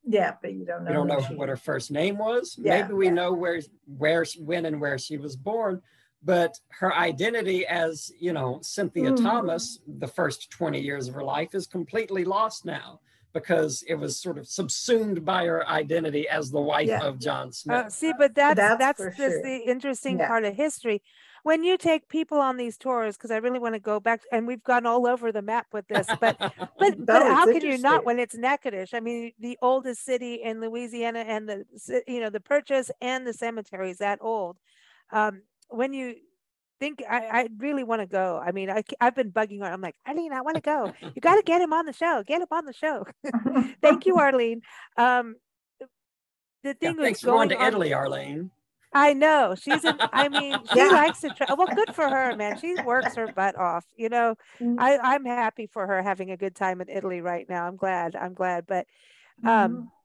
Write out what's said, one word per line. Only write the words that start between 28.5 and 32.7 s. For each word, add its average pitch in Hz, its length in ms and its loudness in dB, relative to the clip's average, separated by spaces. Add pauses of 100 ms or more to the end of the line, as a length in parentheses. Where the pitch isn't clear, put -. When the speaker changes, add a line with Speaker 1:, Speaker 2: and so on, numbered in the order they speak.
Speaker 3:
I 240 60 -4
mean, 233 380 -6
the 240 240 -10
oldest 254 420 0
city 240 380 -4
in 220 200 -6
Louisiana 233 580 -6
and 214 280 -6
the 202 180 -8 (120)
ci-, 247 300 -2
you 247 120 -4
know, 220 100 -4
the 208 100 -6
Purchase 277 500 0 (120)